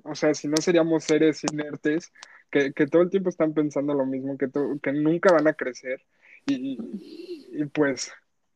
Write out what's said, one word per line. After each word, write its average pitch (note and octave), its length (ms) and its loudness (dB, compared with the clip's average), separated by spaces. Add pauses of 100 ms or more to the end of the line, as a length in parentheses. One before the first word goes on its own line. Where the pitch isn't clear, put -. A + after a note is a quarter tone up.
o D#3 120 -12
sea, D3+ 200 2
si - 120 -6
no D3+ 120 0
seríamos E3 460 2
seres D#3 460 2
inertes D3+ 600 -4 (380)
que, C#3 220 2
que D3+ 140 2
todo E3 160 4
el F3+ 80 2
tiempo F#3 200 0
están D#3 240 0
pensando D3 400 0
lo C3+ 100 0
mismo, C3+ 320 -4
que C3+ 120 -2
to-, C#3+ 340 -2
que C#3 100 -2
nunca D#3+ 400 2
van D3+ 160 4
a D3+ 60 2
crecer C3 480 -8 (440)
y, C#4 80 0 (200)
y, B3+ 880 -10
y, - 40 0
pues, C#3 460 -2 (440)